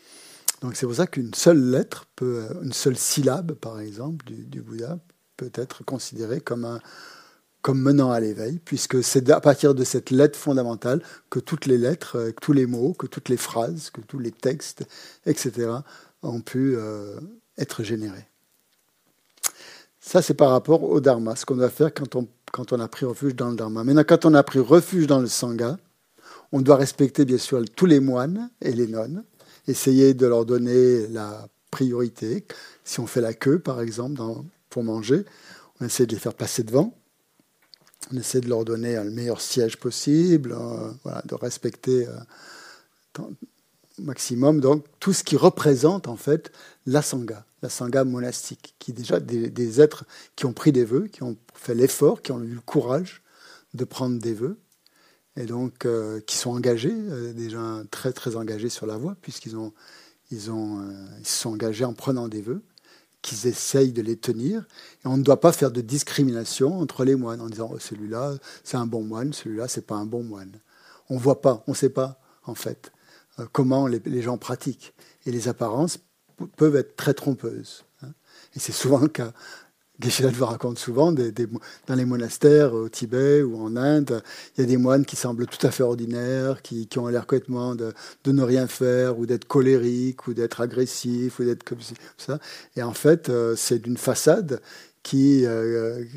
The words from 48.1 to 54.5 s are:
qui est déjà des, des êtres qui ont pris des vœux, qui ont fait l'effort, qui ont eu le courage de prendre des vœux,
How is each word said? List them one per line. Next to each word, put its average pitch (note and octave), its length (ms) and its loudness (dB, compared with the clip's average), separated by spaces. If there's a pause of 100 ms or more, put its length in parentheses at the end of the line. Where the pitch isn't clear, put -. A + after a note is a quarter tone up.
qui - 140 -14
est - 20 -14
déjà B2 260 -2
des, A#2 300 -4
des A#2+ 320 2
êtres D3+ 240 4 (300)
qui - 100 -4
ont B2 80 -4
pris - 180 2
des B2 140 4
vœux, C#3 220 0
qui - 160 -14
ont A#2+ 140 -8 (180)
fait - 180 -6
l'effort, C3+ 480 4
qui - 100 -6
ont A#2+ 120 -6
eu A#2 100 -10
le A#2+ 80 -12
courage C#3 640 -2 (500)
de B2 100 -8
prendre B2 360 -4
des A2+ 140 -4
vœux, C3 240 -6 (800)